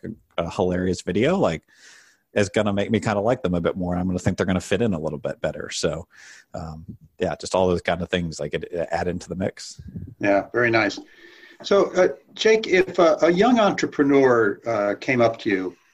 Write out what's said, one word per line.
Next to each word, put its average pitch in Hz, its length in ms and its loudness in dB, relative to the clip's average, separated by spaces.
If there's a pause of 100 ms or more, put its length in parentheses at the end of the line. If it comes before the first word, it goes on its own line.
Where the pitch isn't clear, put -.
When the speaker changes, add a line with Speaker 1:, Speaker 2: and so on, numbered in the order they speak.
Speaker 1:
a, - 400 -8
a 85 40 -8
hilarious 90 520 -2
video, 117 360 0
like, 90 260 0 (680)
it's 101 180 0
gonna 104 220 0
make 98 200 -2
me 110 80 2
kinda 101 200 0
like 117 220 0
them 87 140 -2
a 87 40 0
bit 82 160 0
more. 87 200 -4
I'm 90 100 -2
gonna 90 140 -2
think 92 180 -2
they're 95 80 2
gonna 92 160 0
fit 101 220 0
in 110 100 0
a 80 60 -4
little 76 180 -6
bit 69 240 -8
better. 76 300 -6
So, 80 360 -4 (460)
um, 80 320 -12 (320)
yeah, 85 180 -2
just - 200 -8
all 92 120 4
those 87 140 0
kind 87 220 -2
of 85 60 -10
things, 85 300 -4
like, - 140 -6
it, 80 120 -6
it 82 260 -6
add 82 160 -4
into 87 200 -8
the 85 80 -8
mix. - 460 -8 (380)
Speaker 2:
Yeah, 98 340 2
very 120 160 2
nice. 107 300 0 (600)
So, - 300 2
uh, 180 180 4 (260)
Jake, 220 320 2
if 185 320 0
a, 160 220 6
a 165 100 4
young 226 280 4
entrepreneur, 139 1040 4
uh, 101 340 0
came 127 200 0
up 113 200 2
to - 100 -4
you 92 280 -2 (160)